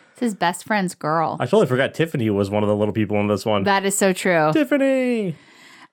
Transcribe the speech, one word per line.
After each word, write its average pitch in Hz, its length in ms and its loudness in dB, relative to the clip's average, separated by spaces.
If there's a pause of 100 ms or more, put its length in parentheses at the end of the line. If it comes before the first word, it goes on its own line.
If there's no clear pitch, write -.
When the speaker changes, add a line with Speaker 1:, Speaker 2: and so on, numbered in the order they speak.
(140)
Speaker 1:
It's - 80 -20
his 233 120 -2
best 180 300 -4
friend's 196 320 -2
girl. 156 440 -2
Speaker 2:
I 131 60 -2
totally 202 220 4
forgot 127 260 0
Tiffany 143 380 -2
was 101 180 0
one 104 140 0
of 101 60 2
the 104 60 2
little 104 200 0
people 104 240 0
in 104 80 0
this 104 180 -2
one. 104 200 0
Speaker 1:
That 196 200 0
is 196 100 -2
so 196 160 2
true. 170 420 2
Speaker 2:
Tiffany! 262 840 0 (580)